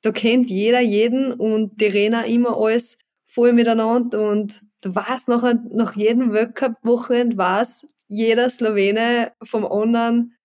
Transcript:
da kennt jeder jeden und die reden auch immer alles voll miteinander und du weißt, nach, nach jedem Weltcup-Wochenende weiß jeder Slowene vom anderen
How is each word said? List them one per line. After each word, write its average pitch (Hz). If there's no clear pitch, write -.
da 220
kennt 247
jeder 220
jeden 240
und 220
die 214
reden 208
auch 226
immer 240
alles 226
voll 240
miteinander 226
und 208
du 185
weißt, 247
nach, 240
nach 214
jedem 226
Weltcup-Wochenende 240
weiß 190
jeder 226
Slowene 220
vom 226
anderen 233